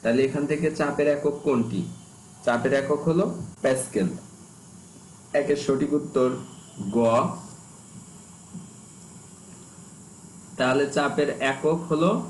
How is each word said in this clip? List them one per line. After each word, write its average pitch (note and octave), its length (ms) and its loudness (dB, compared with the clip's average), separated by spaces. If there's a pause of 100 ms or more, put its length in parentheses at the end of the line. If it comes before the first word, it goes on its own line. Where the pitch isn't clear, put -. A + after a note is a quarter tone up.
তাহলে A#2+ 260 2
এখান C#3+ 240 -2
থেকে D#3 160 0 (120)
চাপের D3 360 2
একক C#3+ 200 0 (120)
কোনটি? A#2 340 0 (640)
চাপের A#2+ 360 2
একক D3 280 0
হলো F3 160 4 (380)
প্যাসকেল। C3 440 2 (1300)
একের C#3+ 260 2
সঠিক C#3 340 0
উত্তর B2+ 300 2 (680)
গ। - 20 4 (3500)
তাহলে C3 260 2 (120)
চাপের C#3+ 340 2 (220)
একক D#3 280 0 (100)
হলো E3 200 4 (200)